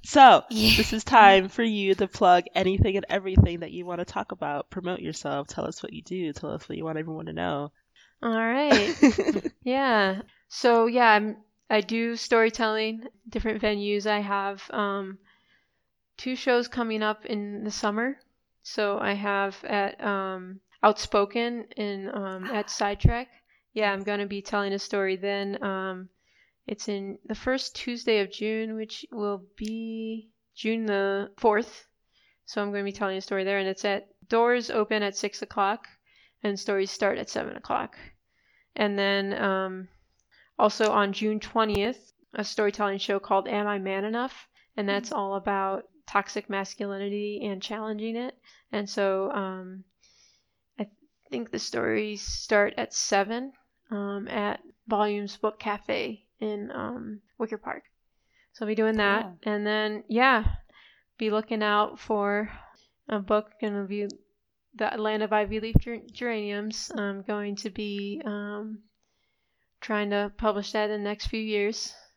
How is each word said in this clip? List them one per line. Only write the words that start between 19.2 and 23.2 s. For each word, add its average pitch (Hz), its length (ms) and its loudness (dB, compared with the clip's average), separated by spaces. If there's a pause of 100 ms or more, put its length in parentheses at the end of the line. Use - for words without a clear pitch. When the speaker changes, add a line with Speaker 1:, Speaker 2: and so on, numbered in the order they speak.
Speaker 3:
at, 202 400 -2
um, 190 560 -4 (220)
Outspoken 220 840 2 (120)
in, 202 360 -6
um, 190 340 -6
at 220 240 -4
Speaker 2:
<gasps> - 80 -8
Speaker 3:
Sidetrack. 226 500 2 (440)